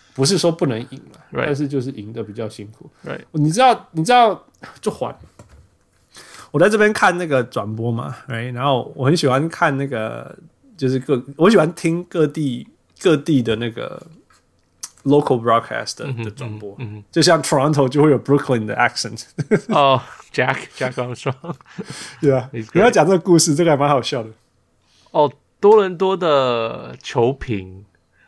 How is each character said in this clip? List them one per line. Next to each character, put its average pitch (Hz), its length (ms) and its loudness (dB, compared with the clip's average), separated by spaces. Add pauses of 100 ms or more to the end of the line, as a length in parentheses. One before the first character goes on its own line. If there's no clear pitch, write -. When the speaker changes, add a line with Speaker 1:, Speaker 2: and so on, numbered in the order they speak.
(160)
Speaker 1:
不 135 80 -2
是 175 140 2
说 170 120 2
不 165 160 -2
能 113 140 -2
赢 123 220 -14 (120)
啦， - 60 -20 (140)
Speaker 2:
Right. 127 140 -4
Speaker 1:
但 147 80 -2
是 143 120 -4
就 139 140 -4
是 131 100 -8
赢 107 220 -14
得 117 100 -8
比 101 80 -16
较 110 160 -10
辛 107 240 -16
苦。 - 180 -20 (160)
Speaker 2:
Right. - 160 -12 (120)
Speaker 1:
你 156 180 0
知 190 80 -2
道， 254 320 2
你 160 140 -4
知 240 80 2
道， 233 320 4 (340)
就 214 100 -4
缓。 - 240 -6 (1400)
我 147 80 2
在 190 100 6
这 214 80 2
边 208 160 4
看 185 240 2
那 175 100 -4
个 131 160 2
转 110 320 -8
播 113 160 -4
嘛， 113 240 -8 (140)
right? 120 240 -8
然 120 100 -8
后 135 320 -2
我 135 100 -2
很 151 100 4
喜 156 120 0
欢 135 220 2
看 156 280 0
那 139 80 -4
个， 117 520 -8 (400)
就 135 100 -2
是 131 120 0
各， 127 220 -2 (140)
我 170 140 4
喜 226 80 6
欢 160 160 2
听 170 320 -4
各 160 200 -2
地， 139 420 -6 (340)
各 170 140 4
地 139 260 0
的 113 140 -2
那 117 160 -6
个 - 340 -12 (1000)
local 139 360 2
broadcast 113 560 -2
的， - 100 -12
Speaker 2:
嗯 131 80 -8
哼， 117 100 -8
Speaker 1:
的 107 60 -10
转 107 280 -12
播。 104 180 -16
Speaker 2:
嗯 - 0 -
哼， 135 60 -14
嗯 107 120 -12
哼。 104 140 -16
Speaker 1:
就 170 120 0
像 160 200 4
Toronto 143 460 2
就 143 160 2
会 151 80 6
有 120 100 2
Brooklyn 135 440 0
的 110 100 -8
accent。 113 480 -4 (240)
<laughs> 220 260 0
Speaker 2:
哦， 139 280 4 (320)
Jack，Jack 127 640 -4
Armstrong。 131 600 -8 (640)
Speaker 1:
Yeah. 131 280 2
Speaker 2:
He's 113 160 -10
great. - 80 -20
Speaker 1:
你 180 80 4
要 240 100 6
讲 165 140 4
这 190 80 4
个 180 60 4
故 170 200 4
事， 156 160 2
这 170 80 2
个 165 80 4
还 143 60 2
蛮 143 100 0
好 139 140 2
笑 120 200 -6
的。 110 80 -12 (800)
Speaker 2:
哦， 151 200 2 (300)
多 208 160 8
伦 190 200 2
多 190 200 0
的 123 840 0
球 123 300 0
评 98 540 -8 (420)